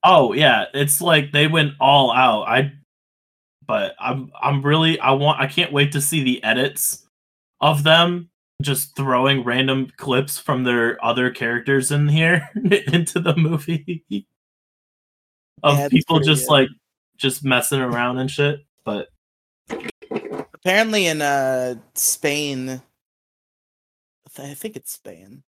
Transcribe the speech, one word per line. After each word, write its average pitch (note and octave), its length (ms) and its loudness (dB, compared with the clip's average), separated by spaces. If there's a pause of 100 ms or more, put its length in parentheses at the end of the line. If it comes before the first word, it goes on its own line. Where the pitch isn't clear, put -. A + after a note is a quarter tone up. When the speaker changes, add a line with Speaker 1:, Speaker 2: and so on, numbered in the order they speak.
Speaker 1:
Oh, D#3 300 6
yeah, B2 320 4 (100)
it's C#3+ 260 0
like D#3 300 2
they D3+ 160 2
went D3+ 320 0
all C3+ 320 4
out. A#2 380 2
I, C3+ 240 0 (920)
but G#2 360 -4
I'm, B2+ 320 -8 (100)
I'm C#3 180 -2
really, D#3+ 380 2
I C3+ 140 2
want, C#3+ 260 2
I C#3 80 -2
can't D#3 260 -4
wait C#3+ 200 2
to C#3+ 80 -2
see C#3+ 240 -2
the B2+ 180 0
edits B2+ 640 -2 (540)
of D3 240 2
them E3+ 440 2 (320)
just C#3 360 -4
throwing C3 480 0
random C3 540 -2
clips C3+ 380 -2
from B2+ 280 -4
their A#2+ 400 0
other A#2+ 260 0
characters B2 600 -2
in D3 160 2
here D#3+ 440 2
<laughs> - 40 -8 (320)
into E3+ 320 0
the E3 160 0
movie. E3 680 -4 (1600)
Of D3 140 4
Speaker 2:
Yeah, C#3+ 60 2
that's C#3+ 120 -2
Speaker 1:
people D#3+ 220 2
Speaker 2:
pretty D3+ 160 2
Speaker 1:
just, C3 160 -2
Speaker 2:
good. C#3+ 40 4
Speaker 1:
like, C3+ 160 6 (480)
just C3 280 -4
messing B2+ 360 0
around B2 380 -2
and C3 100 -4
shit, D3 380 -4 (180)
but G#3 220 -6 (1500)
Speaker 2:
Apparently G#3 540 0
in, D#3 160 -2
uh, C3 540 -2 (180)
Spain, C#3+ 760 -4
I C3 100 -10 (1500)
th-, C#3 160 -16
I C#3+ 40 -14
think G#3+ 200 -14
it's - 180 -16
Spain. G2+ 600 -20